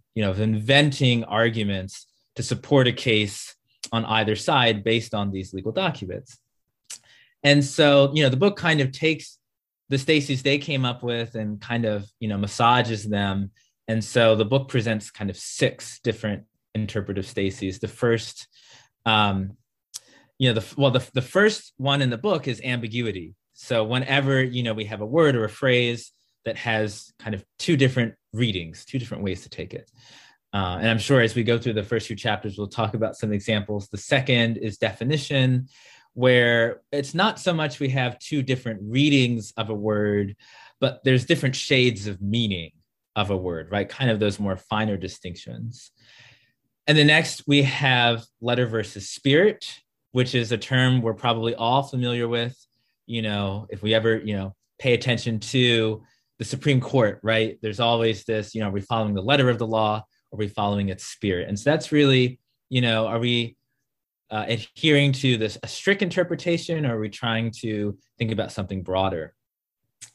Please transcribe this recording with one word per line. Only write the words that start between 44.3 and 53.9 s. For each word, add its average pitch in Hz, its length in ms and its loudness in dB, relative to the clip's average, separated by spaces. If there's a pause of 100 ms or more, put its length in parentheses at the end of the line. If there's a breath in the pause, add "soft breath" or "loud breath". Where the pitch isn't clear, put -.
more 98 180 -2
finer 107 400 -2
distinctions. 92 920 -12 (960 soft breath)
And 151 100 4
the 147 80 8
next 156 440 4
we 143 140 6
have 123 640 2 (160)
letter 120 260 0
versus 107 420 -6
spirit, - 720 0 (320)
which 127 240 0
is 117 160 0
a 117 60 0
term 127 440 2
we're 113 120 -2
probably 117 400 -2
all 120 280 2
familiar 123 460 -4
with. 120 260 -2 (520)
You 117 160 -6
know, 104 480 -4
if 98 120 -10
we 107 120 0